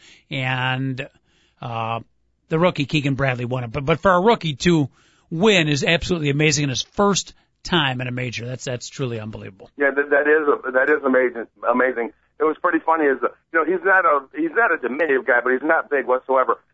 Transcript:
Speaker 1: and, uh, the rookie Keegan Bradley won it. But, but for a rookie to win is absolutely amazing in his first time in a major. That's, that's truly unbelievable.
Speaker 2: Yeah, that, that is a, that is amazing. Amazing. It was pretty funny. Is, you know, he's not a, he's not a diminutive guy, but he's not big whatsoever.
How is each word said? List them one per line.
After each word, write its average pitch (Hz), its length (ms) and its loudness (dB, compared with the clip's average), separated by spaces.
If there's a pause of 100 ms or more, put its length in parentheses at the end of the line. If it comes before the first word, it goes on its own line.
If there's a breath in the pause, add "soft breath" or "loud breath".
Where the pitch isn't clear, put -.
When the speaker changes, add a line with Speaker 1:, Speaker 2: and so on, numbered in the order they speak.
(300 soft breath)
Speaker 1:
and, 131 800 -4 (520)
uh, 113 400 -6 (480)
the 160 100 -2
rookie 165 280 0
Keegan 143 300 0
Bradley 127 280 -2
won 123 200 -6
it. 113 80 -12
But, 143 120 -6
but 156 160 0
for 190 120 4
a 175 80 4
rookie 185 360 0
to 160 320 2 (400 soft breath)
win 175 400 2
is 147 160 0
absolutely 170 460 0
amazing 151 320 2
in 143 80 -2
his 120 120 -6
first - 520 0 (300)
time 139 360 0
in 127 60 -6
a 123 60 -6
major. 120 340 -8
That's, 127 180 -10
that's 123 240 -8
truly 120 300 -6
unbelievable. 104 580 -16
Speaker 2:
Yeah, 139 140 2
that, 143 180 -2
that 143 200 2
is 151 200 4
a, 131 240 0
that 131 160 2
is 151 160 2
amazing. 123 440 0 (200)
Amazing. 120 440 0 (260)
It 147 60 0
was 156 180 0
pretty 170 160 0
funny. 160 280 0
Is, 131 140 2
you - 380 -4
know, 160 60 2
he's 170 200 -2
not 190 220 4
a, 147 140 4 (160)
he's 156 180 -4
not 214 180 2
a 160 60 -2
diminutive 131 480 0
guy, 123 160 4
but 127 100 0
he's 127 120 0
not 160 260 0
big 135 160 0
whatsoever. 127 520 0 (160)